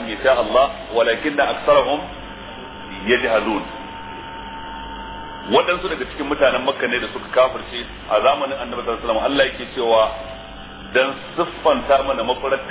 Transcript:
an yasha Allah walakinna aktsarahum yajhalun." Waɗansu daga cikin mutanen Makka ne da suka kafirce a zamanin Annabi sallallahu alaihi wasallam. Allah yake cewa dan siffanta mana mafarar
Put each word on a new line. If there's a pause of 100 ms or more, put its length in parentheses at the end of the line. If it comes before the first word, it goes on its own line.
an
yasha
Allah (240)
walakinna
aktsarahum (1080)
yajhalun." (1900)
Waɗansu
daga
cikin
mutanen
Makka
ne
da
suka
kafirce (240)
a
zamanin
Annabi
sallallahu
alaihi
wasallam.
Allah
yake (120)
cewa (920)
dan (240)
siffanta
mana
mafarar